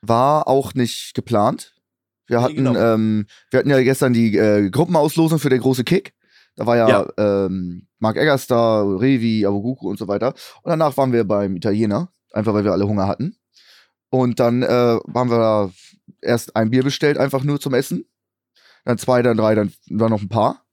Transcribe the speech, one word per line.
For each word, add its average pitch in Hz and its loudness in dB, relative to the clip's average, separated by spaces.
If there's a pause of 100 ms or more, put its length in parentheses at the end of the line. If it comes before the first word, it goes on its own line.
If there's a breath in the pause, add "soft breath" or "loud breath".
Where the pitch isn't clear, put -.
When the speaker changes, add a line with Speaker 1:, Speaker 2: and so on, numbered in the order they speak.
Speaker 1:
War 131 2
auch 135 0
nicht - -4
geplant. 113 -2 (520)
Wir 117 0
Speaker 2:
Nee, 120 2
Speaker 1:
hatten, 139 -2
Speaker 2:
genau. 127 0
Speaker 1:
ähm, 110 0 (240 soft breath)
wir 127 2
hatten 143 0
ja 135 4
gestern 127 2
die, 113 2
äh, 104 4
Gruppenauslosung 160 0
für 143 -2
der 127 2
große 127 0
Kick. - -2 (440 soft breath)
Da 107 -6
war 120 2
ja, 113 2
Speaker 2:
Ja. 104 2 (400)
Speaker 1:
ähm, 90 -8 (120)
Marc 110 -2
Eggers 139 0
da, 113 2
Revi, 110 0
Awoguku 101 -4
und 101 -8
so 107 -8
weiter. 104 -2 (280 loud breath)
Und - -8
danach 156 -2
waren 131 0
wir 117 2
beim 101 -2
Italiener, 107 -2 (200)
einfach 107 -2
weil 104 0
wir 101 2
alle 95 0
Hunger 101 -2
hatten. 123 -6 (760 soft breath)
Und 127 0
dann, 123 2
äh, - 0 (480)
haben 123 0
wir 117 2
da 107 0 (500)
erst - -4
ein 110 0
Bier 127 2
bestellt, 147 0
einfach 135 -2
nur 143 -2
zum 131 -4
Essen. 135 -4 (800 soft breath)
Dann 120 -2
zwei, 123 0
dann 120 2
drei, 110 2
dann, 104 0 (140)
dann 113 -2
noch 104 -2
ein 98 -10
paar. 113 -2 (100)